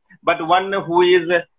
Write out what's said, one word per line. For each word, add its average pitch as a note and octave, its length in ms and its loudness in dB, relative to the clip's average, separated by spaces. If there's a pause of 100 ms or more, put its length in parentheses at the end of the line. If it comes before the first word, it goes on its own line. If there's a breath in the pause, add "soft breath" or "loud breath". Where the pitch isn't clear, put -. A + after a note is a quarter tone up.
(220 soft breath)
But E3+ 240 -4
one F#3+ 260 0
who F3 300 0
is F3+ 260 2 (300)